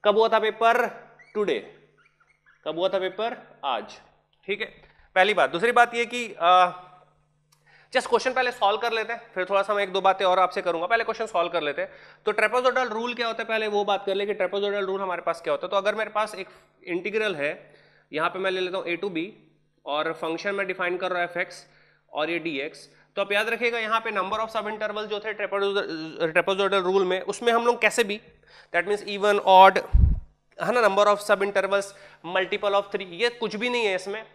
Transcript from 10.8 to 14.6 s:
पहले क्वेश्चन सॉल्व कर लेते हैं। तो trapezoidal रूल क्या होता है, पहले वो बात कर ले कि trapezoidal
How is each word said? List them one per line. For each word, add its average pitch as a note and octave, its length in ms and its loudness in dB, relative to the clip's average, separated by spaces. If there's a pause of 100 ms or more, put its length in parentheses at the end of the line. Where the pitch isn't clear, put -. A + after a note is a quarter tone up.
पहले A3+ 160 2
क्वेश्चन A3 220 -4
सॉल्व F3 240 -2
कर E3+ 120 -2
लेते D3 200 -4
हैं। F#3+ 100 -8 (340)
तो G#3+ 60 2
trapezoidal B3 600 2
रूल A#3 220 -4
क्या A#3 140 -4
होता A3+ 160 -6
है, A3 60 -8
पहले A3 180 -2
वो G#3 180 0
बात G3 200 0
कर F#3+ 100 -2
ले G3+ 100 -2
कि G#3 80 -4
trapezoidal G3+ 500 -2